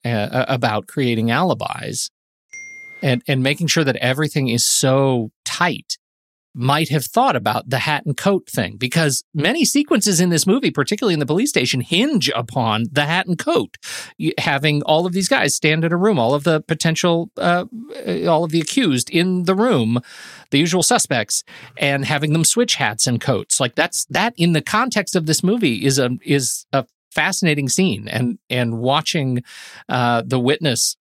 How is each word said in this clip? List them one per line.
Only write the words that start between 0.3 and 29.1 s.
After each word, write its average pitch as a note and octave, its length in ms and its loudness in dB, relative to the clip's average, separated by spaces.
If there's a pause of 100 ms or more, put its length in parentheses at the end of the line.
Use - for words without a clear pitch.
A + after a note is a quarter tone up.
about A#2+ 380 -2
creating A#2 440 0
alibis C3 800 -2 (920)
and, B2 240 2
and C3 160 0
making D3 260 0
sure D#3+ 160 2
that C3+ 120 0
everything C3+ 520 0
is A#2 160 0
so C3 680 2 (140)
tight - 520 -4 (560)
might C#3+ 360 0
have C#3 160 0
thought A#3 320 2
about A2 340 -2
the C3 80 0
hat D3 260 -2
and C#3+ 120 -4
coat G3 340 0
thing, G2+ 260 -4
because C3+ 460 0 (100)
many G#3 320 0
sequences G#3+ 560 2
in F3+ 100 2
this E3 180 0
movie, A3+ 240 2
particularly G3 420 -2
in D3+ 60 0
the C#3+ 60 -2
police F#3 220 0
station, B2+ 320 0
hinge F#3 540 0
upon A2+ 560 0
the C#3+ 160 2
hat F3 220 0
and F3 100 -2
coat. - 400 -2 (400)
Y-, D#3 180 -2
having D3 460 0
all D#3+ 240 2
of F3+ 60 -4
these F#3 160 -2
guys A#3 260 2
stand D#3+ 300 2
in E3 80 0
a F3 40 0
room, F#3+ 220 2
all B2 160 2
of D3 80 0
the D#3 200 2
potential, E3+ 760 0
uh, F3 280 0 (380)
uh, E3+ 220 -4
all E3 160 2
of E3 80 -4
the E3 100 2
accused D3+ 500 0
in F3+ 340 0
the F#3 100 2
room, C3+ 460 2 (500)
the C#3 80 2
usual E3+ 240 2
suspects, - 640 0 (320)
and C#3 280 0
having D3 280 0
them D#3+ 120 2
switch - 300 2
hats G#2+ 320 0
and A#2+ 140 2
coats. - 400 0
Like, B2 160 -2
that's, - 300 0
that G#3 300 0
in E3+ 160 4
the D#3 100 2
context A3 520 -2
of E3+ 120 0
this D#3 180 0
movie F3+ 400 0
is C3+ 160 2
a, B2 100 2 (140)
is C#3 480 -2
a C#3 120 0 (280)
fascinating D3+ 560 0
scene, A2+ 400 0
and, A#2+ 320 -2 (100)
and A#2 300 -2
watching, C3 640 0 (440)